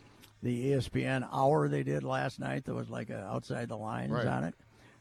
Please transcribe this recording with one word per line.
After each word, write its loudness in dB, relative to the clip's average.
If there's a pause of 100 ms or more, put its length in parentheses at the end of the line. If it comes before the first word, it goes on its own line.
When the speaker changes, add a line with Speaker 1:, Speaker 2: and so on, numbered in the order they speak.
(420)
Speaker 1:
the 2 (180)
E 6
S 2
P 0
N 0
hour 6
they 0
did 0
last -2
night. -2
There -4
was, -4
like, -6
a -6 (120)
Outside -4
the -6
Lines -4
Speaker 2:
Right. 2
Speaker 1:
on 0
it. -4 (460)